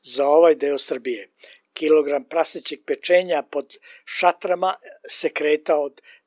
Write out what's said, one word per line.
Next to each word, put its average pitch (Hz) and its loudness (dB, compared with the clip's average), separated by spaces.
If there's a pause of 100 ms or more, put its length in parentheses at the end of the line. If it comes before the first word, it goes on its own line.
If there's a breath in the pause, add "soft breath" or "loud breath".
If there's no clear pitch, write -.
za 135 -4
ovaj 156 6
deo 143 -4
Srbije. 123 -8 (440 loud breath)
Kilogram 147 2
prasećeg 160 -4
pečenja 175 0
pod - -10 (300 loud breath)
šatrama 180 -2 (320)
se - 0
kretao 151 -2
od 143 -10 (260 loud breath)